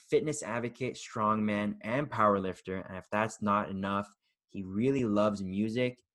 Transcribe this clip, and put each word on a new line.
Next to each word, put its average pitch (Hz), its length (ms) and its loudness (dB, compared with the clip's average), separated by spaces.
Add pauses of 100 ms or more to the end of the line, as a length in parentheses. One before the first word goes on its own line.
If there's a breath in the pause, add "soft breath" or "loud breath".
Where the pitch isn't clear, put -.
fitness 151 320 0
advocate, 120 540 -4
strongman, 107 840 0
and 135 280 -2
powerlifter. 95 800 2
And 92 80 -8
if 90 140 -12
that's 110 280 0
not 104 300 2
enough, 98 420 -2 (380)
he 98 140 -10
really 120 420 0
loves 104 380 2
music 110 560 0 (160)